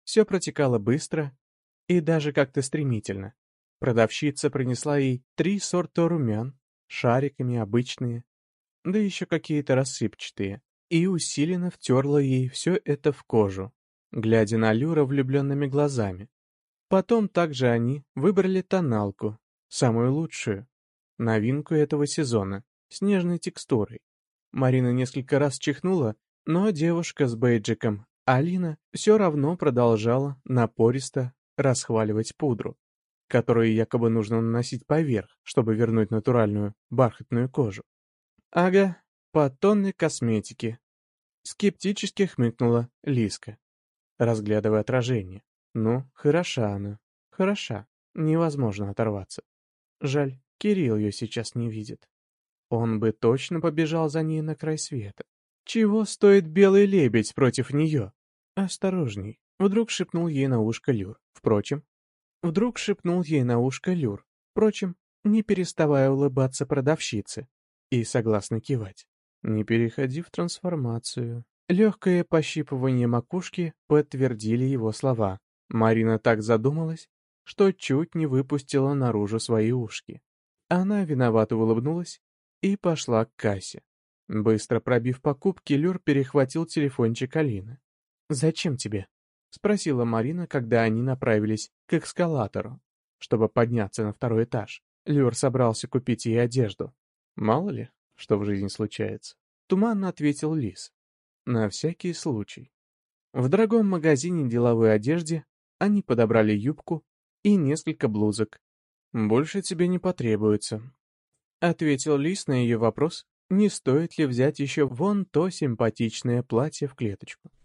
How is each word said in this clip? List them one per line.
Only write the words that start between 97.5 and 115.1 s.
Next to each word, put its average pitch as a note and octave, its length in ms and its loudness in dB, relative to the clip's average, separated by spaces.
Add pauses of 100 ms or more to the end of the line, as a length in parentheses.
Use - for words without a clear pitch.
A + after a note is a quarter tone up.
ли, A#2 200 -10 (260)
что - 220 -2
в G#2 60 -4
жизни G2+ 240 -2
случается", G#2 680 -8 (300)
туманно G3 420 0
ответил D3+ 460 -2
Лис. B2+ 380 -6 (540)
"На A2 220 0
всякий E3+ 440 -6
случай". B2 580 -8 (600)
В B2+ 160 0
дорогом G#3 400 4
магазине D#3+ 600 2
деловой A#2 440 4
одежды D#3 520 0 (340)
они G3+ 240 2
подобрали A2+ 500 4
юбку C#3+ 520 -4 (380)
и G#3 140 6
несколько D#3 520 0
блузок. G#2+ 520 0 (520)
"Больше B2 500 0
тебе F3 260 0
не F3+ 100 0
потребуется", G#2+ 840 0 (800)
ответил D3+ 580 0
Лис E3+ 280 -4
на C3 160 0
ее A#2 160 2
вопрос, A#2 480 -2 (220)
не G3+ 200 2
стоит D3+ 500 0
ли D#3 80 2
взять C3 320 0
еще C#3+ 280 0
вон F3+ 380 -2